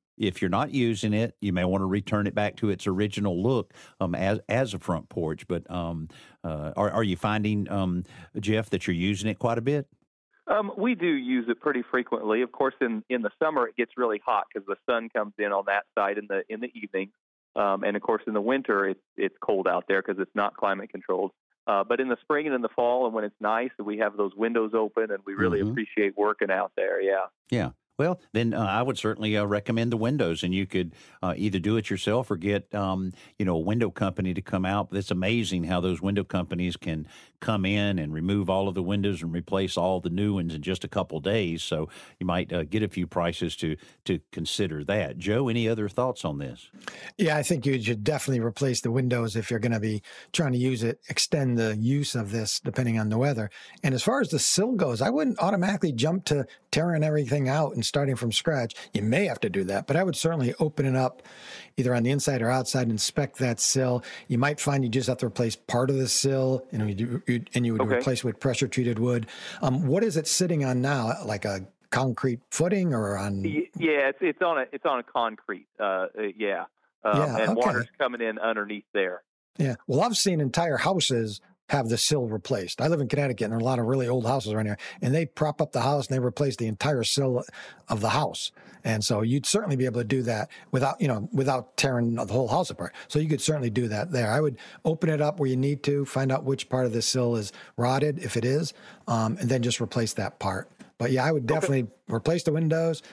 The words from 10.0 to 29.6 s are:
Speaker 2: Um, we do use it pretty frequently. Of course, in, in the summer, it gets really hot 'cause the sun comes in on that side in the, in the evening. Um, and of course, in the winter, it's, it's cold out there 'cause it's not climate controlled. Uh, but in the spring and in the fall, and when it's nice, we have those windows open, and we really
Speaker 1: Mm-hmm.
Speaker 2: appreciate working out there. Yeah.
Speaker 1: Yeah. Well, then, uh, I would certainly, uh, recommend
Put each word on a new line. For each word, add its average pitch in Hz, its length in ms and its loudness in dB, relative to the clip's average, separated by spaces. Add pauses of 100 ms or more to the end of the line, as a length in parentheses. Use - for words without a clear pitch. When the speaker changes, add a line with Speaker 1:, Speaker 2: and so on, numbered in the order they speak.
Speaker 2:
Um, 208 280 0
we 226 200 0
do 175 100 -4
use 127 420 0
it 117 140 -2
pretty 135 200 0
frequently. 113 600 0
Of 123 100 -2
course, 131 300 0
in, 113 280 0
in 123 120 0
the 104 80 0 (120)
summer, 151 260 2
it - 100 -10
gets 117 180 0
really 113 300 0
hot 107 260 2
'cause 98 160 -8
the 98 80 -4 (140)
sun 117 180 0
comes 104 300 -4
in 104 160 0
on 98 140 2
that 101 180 0 (120)
side 101 200 0
in 104 100 -8
the, 98 220 -2
in 110 100 -6
the 123 160 -6
evening. 101 360 -6 (440)
Um, 98 280 0
and 104 120 0
of 104 60 -2
course, 110 260 0
in 107 60 -4
the 104 80 2
winter, 107 480 2
it's, 95 100 -4 (160)
it's 98 240 -4
cold 95 260 0
out 90 220 0
there 98 140 2
'cause 95 180 -4
it's - 160 -4
not 101 220 -2
climate 98 320 -2
controlled. 95 420 -4 (360)
Uh, 98 180 2
but 120 160 0
in 131 80 -2
the 120 120 0
spring 151 260 -2
and 139 80 -2
in 123 60 -2
the 113 80 -2
fall, 123 360 2
and 110 80 -2
when 110 100 -2
it's 104 160 -8
nice, 113 400 0
we 104 200 -4
have 104 180 0
those 98 180 0
windows 113 380 0
open, 110 380 0
and 98 140 -4
we 98 100 -8
really 104 260 2
Speaker 1:
Mm-hmm. 104 100 0
Speaker 2:
appreciate 107 460 -2
working 104 340 2
out 95 240 0
there. 95 240 0
Yeah. 95 280 2 (220)
Speaker 1:
Yeah. 101 200 0 (300)
Well, 180 200 0 (140)
then, 117 220 2
uh, 110 100 0
I 101 160 0
would 127 160 0
certainly, 107 400 0
uh, 104 80 2
recommend 110 460 0